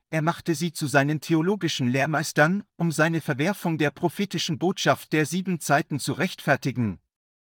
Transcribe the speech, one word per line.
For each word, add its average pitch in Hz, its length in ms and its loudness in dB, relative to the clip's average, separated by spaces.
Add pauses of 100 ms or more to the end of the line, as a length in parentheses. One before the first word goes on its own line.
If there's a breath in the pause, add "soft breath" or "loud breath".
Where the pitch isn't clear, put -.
(120)
Er 160 100 -2
machte 165 320 0
sie 160 180 -4
zu - 140 -6
seinen 143 360 2
theologischen 165 640 0
Lehrmeistern, 151 760 2 (120)
um 170 160 0
seine 160 280 2
Verwerfung 160 600 -2
der 147 100 2
prophetischen 170 720 -4
Botschaft 165 520 0
der 156 140 2
sieben 180 340 -2
Zeiten 147 400 0
zu - 140 -4
rechtfertigen. 123 840 -2 (560)